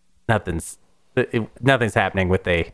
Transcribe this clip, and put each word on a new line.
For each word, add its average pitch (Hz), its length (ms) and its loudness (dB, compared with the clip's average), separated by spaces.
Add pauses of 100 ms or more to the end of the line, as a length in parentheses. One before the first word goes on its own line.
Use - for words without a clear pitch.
(280)
nothing's, 92 500 -4 (380)
it, 120 320 -2 (140)
nothing's 120 320 2
happening 95 340 0
with 92 160 0
the, 85 300 0